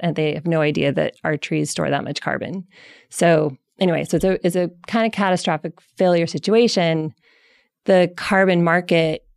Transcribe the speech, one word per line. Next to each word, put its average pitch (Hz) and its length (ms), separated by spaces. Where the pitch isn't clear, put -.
and 165 140
they 151 200
have 156 120
no 165 140
idea 147 320
that 156 220
our 156 120
trees 151 340
store 156 200
that 143 140
much - 160
carbon. - 440
So 156 460
anyway, 165 240
so 170 120
it's 156 80
a, 190 220
it's 175 100
a 175 140
kind 226 200
of 226 60
catastrophic 180 680
failure 175 460
situation. 170 840
The 180 300
carbon 190 480
market, 170 640